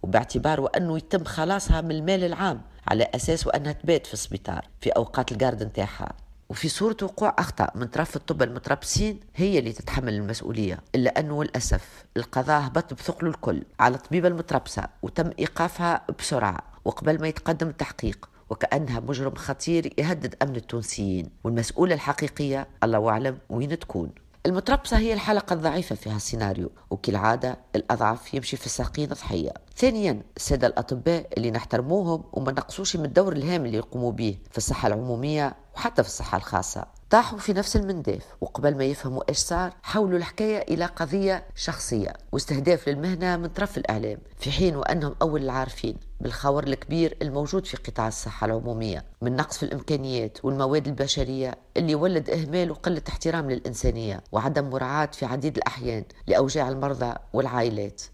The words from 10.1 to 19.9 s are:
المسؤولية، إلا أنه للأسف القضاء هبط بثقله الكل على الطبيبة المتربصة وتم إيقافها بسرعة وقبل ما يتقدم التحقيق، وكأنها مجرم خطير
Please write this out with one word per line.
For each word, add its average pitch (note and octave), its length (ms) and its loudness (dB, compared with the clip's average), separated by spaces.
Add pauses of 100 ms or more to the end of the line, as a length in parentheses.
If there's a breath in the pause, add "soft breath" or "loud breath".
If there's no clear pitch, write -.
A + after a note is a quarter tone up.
المسؤولية، G#2 640 -2 (160)
إلا B2+ 260 4
أنه D3 240 0
للأسف - 600 -2 (120)
القضاء C3+ 500 2
هبط C3+ 280 -2
بثقله E3 360 -2
الكل G#2 320 -2 (180)
على B2 160 6
الطبيبة E3+ 320 2
المتربصة E3 540 -2 (200)
وتم E3 360 0
إيقافها E3+ 680 0 (120)
بسرعة G#2 400 0 (260 loud breath)
وقبل D3+ 360 2
ما D#3+ 80 0
يتقدم D#3+ 400 0
التحقيق، - 600 -6 (220 soft breath)
وكأنها B2 500 0
مجرم C3 340 -4
خطير E3 640 -2